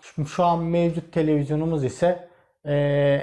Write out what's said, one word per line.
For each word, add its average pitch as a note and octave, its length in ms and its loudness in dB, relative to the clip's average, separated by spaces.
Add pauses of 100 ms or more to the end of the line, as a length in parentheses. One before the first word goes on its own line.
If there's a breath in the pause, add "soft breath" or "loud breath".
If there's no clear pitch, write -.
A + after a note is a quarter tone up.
Şimdi - 280 -8
şu - 160 -2
an E3+ 180 2
mevcut E3+ 500 -2
televizyonumuz D#3 720 0
ise, F3 460 -2 (360 soft breath)
e, C#3+ 100 -2 (480)